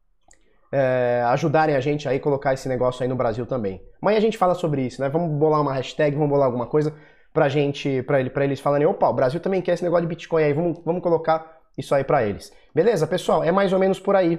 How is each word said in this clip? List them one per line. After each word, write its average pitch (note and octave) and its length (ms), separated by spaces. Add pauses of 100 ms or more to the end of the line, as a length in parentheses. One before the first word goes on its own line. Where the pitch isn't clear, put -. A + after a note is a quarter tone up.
(720)
é, B2+ 540
ajudarem D3 500
a C3 40
gente D3 280
aí B2+ 80
a C3+ 40
colocar C#3 340
esse C3 160
negócio B2+ 320
aí B2 60
no C3 60
Brasil A#2+ 300
também. G#2 380 (180)
Amanhã G3+ 160
a G#3+ 40
gente G#3+ 180
fala F3+ 160
sobre D3+ 320
isso, A#2 160
né? C3+ 80
Vamos D#3+ 280
bolar D3+ 220
uma C3+ 140
hashtag, C#3+ 420
vamos D3 140
bolar C#3 160
alguma A#2+ 200
coisa D3+ 280 (400)
pra C#3+ 160
gente, C#3+ 540
pra C#3+ 140
ele, B2+ 120
pra C#3 140
eles C#3 160
falarem, D3 260
"Opa, F3+ 240
o A#2 40
Brasil C3 260
também F#3+ 200
quer F3 120
esse F3 120
negócio E3+ 220
de - 20
Bitcoin D#3+ 360
aí, D3 100
vamos, E3 280
vamos E3+ 200
colocar D#3+ 560 (180)
isso C#3 180
aí C#3 100
pra C#3 200
eles." G2+ 260 (240)
Beleza, E3+ 320
pessoal? F3+ 380
É G3 80
mais G3 220
ou F#3+ 40
menos F#3+ 220
por G3+ 160
aí, E3+ 220